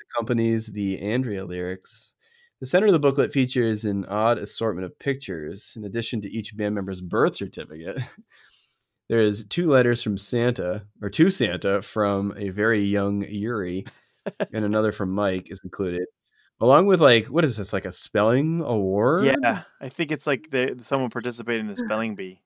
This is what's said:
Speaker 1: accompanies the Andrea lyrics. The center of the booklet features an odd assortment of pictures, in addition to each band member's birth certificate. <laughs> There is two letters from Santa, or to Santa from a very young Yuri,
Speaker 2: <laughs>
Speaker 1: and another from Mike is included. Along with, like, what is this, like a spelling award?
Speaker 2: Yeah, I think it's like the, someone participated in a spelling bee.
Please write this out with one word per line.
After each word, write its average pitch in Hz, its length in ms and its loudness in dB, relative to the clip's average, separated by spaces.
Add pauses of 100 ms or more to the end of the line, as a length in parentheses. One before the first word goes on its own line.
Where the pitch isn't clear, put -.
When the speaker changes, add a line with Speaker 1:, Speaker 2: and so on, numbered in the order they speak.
(100)
Speaker 1:
accompanies 113 560 0
the 98 340 -4
Andrea 104 460 -2
lyrics. 90 680 -8 (480)
The 131 60 -10
center 196 200 4
of 202 60 6
the 160 60 6
booklet 135 340 2
features 117 540 2
an 101 200 -2
odd 107 320 2
assortment 95 460 -4
of 87 140 -12
pictures, 98 800 -6
in 110 80 -12
addition 110 380 -4
to 104 80 -8
each 107 260 -8
band 104 180 -2
member's 95 260 -6
birth 104 340 0
certificate. 82 680 -10
<laughs> - 60 -8 (1000)
There 117 100 2
is 104 280 0
two 175 200 0
letters 123 340 4
from 104 140 -2
Santa, 113 680 -2 (160)
or 101 80 -4
to 160 180 4
Santa 98 540 0
from 101 560 0
a 101 100 -4
very 104 340 2
young 101 460 2
Yuri, 101 560 -4 (400)
Speaker 2:
<laughs> - 260 -6
Speaker 1:
and 107 140 -2
another 107 280 2
from 98 180 -4
Mike 95 420 -2
is 95 100 -12
included. 90 440 -4 (520)
Along 139 280 6
with, 185 160 4
like, 120 240 8
what 160 180 2
is 117 140 -2
this, 101 160 -6
like 95 100 -2
a 92 80 -4
spelling 135 680 2
award? 113 640 2
Speaker 2:
Yeah, 123 400 2 (140)
I 131 120 -10
think 151 200 -4
it's 156 160 -4
like 131 240 -2
the, 127 340 0
someone 131 260 0
participated 117 560 -4
in 104 40 -6
a 95 60 -8
spelling 110 380 -2
bee. 92 320 -12